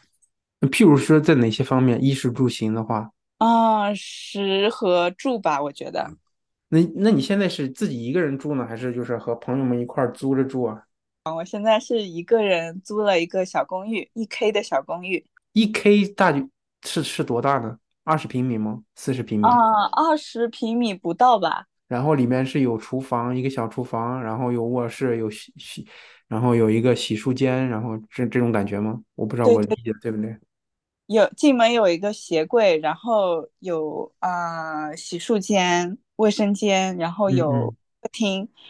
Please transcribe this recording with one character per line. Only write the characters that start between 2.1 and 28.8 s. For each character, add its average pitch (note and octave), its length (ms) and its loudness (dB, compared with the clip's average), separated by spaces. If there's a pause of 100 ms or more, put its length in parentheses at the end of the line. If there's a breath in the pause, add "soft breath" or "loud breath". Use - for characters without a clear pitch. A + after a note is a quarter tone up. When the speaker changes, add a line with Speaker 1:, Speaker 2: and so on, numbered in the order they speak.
Speaker 1:
食 C3+ 180 -2
住 B2+ 160 0
行 A2 280 -2
的 A2+ 80 -2
话？ G#2+ 260 -4 (300)
Speaker 2:
啊， A3+ 540 4
食 G3 760 -2
和 F3 420 2
住 B3 260 -4
吧， D#3 240 0
我 D3 80 -4
觉 - 220 -12
得。 - 180 -6 (600)
Speaker 1:
那， D#3 100 4 (160)
那 G#3 160 2
你 E3 80 4
现 G3 180 0
在 G3 120 2
是 C#3+ 180 -4
自 D#3+ 220 -4
己 B2 120 -6
一 A#2+ 120 -4
个 F3+ 80 2
人 C#3 160 -2
住 D3 180 -6
呢， B2 100 -4
还 A2+ 120 -8
是 B2 160 -4
就 A#2+ 100 -4
是 A#2 140 -4
和 A#2 180 -4
朋 B2+ 240 -4
友 C3+ 60 0
们 B2 120 0
一 B2 80 -4
块 B2 160 -4
儿 B2 120 2
租 C3+ 200 -2
着 C3+ 120 2
住 C3 180 -4
啊？ G#2+ 180 -6 (420)
Speaker 2:
啊， D#3+ 100 -8
我 E3 100 -6
现 G3+ 180 -8
在 A3 160 4
是 A3 240 -2
一 E3+ 220 -8
个 A3+ 180 2
人 E3+ 400 0
租 G#3+ 200 -6
了 G3+ 180 2
一 E3+ 60 0
个 F#3 200 -4
小 E3+ 200 -2
公 F#3 200 -8
寓， A3 280 -6
一 A3+ 140 -6
K - 220 -2
的 G#3 140 0
小 C#3 180 -2
公 E3 220 -8
寓。 F3+ 220 -4 (260)
Speaker 1:
一 G#3+ 160 4
K G#3 420 4
大 F#3 220 4
约 C#3 160 -2 (380)
是， - 180 -4
是 - 200 -4
多 A#2+ 180 0
大 C#3 160 2
呢？ A#2 200 -6 (280)
二 D#3 120 2
十 - 120 -8
平 B2+ 160 -4
米 A#2+ 120 -2
吗？ G#2+ 240 -4 (140)
四 - 180 -4
十 B2+ 80 -4
平 G#2+ 200 -2
米？ G#3 60 4
Speaker 2:
啊， A#3+ 40 6 (400)
二 D#4 240 2
十 A#3 320 -4
平 A3+ 300 -4
米 A#3 160 0
不 F3 200 -6
到 A#3+ 240 6
吧。 F#3 280 -4 (240)
Speaker 1:
然 B2 120 -2
后 D#3 140 4
里 B2+ 100 2
面 B2+ 200 2
是 C3+ 160 -2
有 A#2+ 160 2
厨 C3 240 -8
房， B2 340 -4
一 C3 60 -2
个 C3+ 80 -4
小 C3 180 -4
厨 A#2+ 160 -8
房， A#2+ 400 -6
然 A2 140 -6
后 B2 160 -2
有 A#2+ 100 -2
卧 A#2+ 240 -2
室， A#2+ 300 -2
有 A2+ 120 -4
洗， - 280 -14
洗， - 280 -16 (440 loud breath)
然 A2 100 -4
后 B2 160 4
有 A2+ 140 4
一 A2 100 2
个 A#2+ 160 4
洗 A2+ 220 -4
漱 B2+ 160 -2
间， C3 340 0
然 A2 160 -4
后 A2+ 140 -6 (120)
这， B2 180 -4
这 B2 120 -2
种 A#2 140 2
感 G2+ 120 0
觉 G2+ 140 -6
吗？ G#2+ 220 -4 (140)